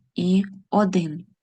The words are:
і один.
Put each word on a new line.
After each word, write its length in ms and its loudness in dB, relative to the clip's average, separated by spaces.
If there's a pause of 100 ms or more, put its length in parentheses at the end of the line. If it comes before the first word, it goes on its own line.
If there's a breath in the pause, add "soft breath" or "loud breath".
(140)
і 300 2 (260)
один. 560 -2 (160)